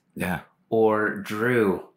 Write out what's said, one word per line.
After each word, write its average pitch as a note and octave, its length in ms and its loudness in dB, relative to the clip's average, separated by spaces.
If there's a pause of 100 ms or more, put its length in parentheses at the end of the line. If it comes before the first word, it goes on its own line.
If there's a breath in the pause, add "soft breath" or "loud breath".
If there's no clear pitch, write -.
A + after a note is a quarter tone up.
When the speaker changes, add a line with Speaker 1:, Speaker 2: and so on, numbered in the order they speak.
(140)
Speaker 1:
Yeah. F2+ 280 -6 (280)
Speaker 2:
Or G#2+ 460 2
Drew. G#2+ 800 0